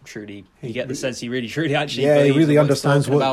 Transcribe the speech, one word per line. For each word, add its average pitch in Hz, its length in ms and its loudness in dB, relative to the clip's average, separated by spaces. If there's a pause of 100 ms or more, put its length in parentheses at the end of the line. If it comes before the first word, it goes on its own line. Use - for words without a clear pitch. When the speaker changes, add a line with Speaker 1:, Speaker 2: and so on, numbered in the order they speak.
Speaker 1:
truly, 104 340 -14 (240)
you 135 80 -12
Speaker 2:
He 110 40 -10
Speaker 1:
get 120 140 -8
the 123 60 -8
Speaker 2:
re- - 40 -8
Speaker 1:
sense 127 220 -6
he 120 100 -10
really, 123 180 -6
<laughs> - 80 -12
truly 147 200 -2
actually 147 300 -4
Speaker 2:
Yeah, 147 180 4
he 143 80 4
Speaker 1:
believes 135 60 2
Speaker 2:
really 151 180 4
Speaker 1:
in - 20 6
what 151 60 6
he's 143 220 0
Speaker 2:
understands 143 200 4
Speaker 1:
talking 143 140 2
Speaker 2:
what 135 140 2